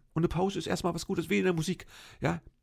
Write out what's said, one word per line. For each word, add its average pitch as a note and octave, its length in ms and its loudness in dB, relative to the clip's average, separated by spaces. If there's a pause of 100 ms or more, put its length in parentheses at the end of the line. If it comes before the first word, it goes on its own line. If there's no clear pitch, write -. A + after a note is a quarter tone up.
(140)
Und D#3+ 80 2
eine F3 60 4
Pause F#3 300 0
ist - 80 -4
erstmal F3 300 0
was - 100 -6
Gutes, F3 240 -2
wie G3+ 80 4
in F#3+ 60 4
der F#3 100 4
Musik. E3 320 -2 (340)
Ja, D#3+ 220 0 (220)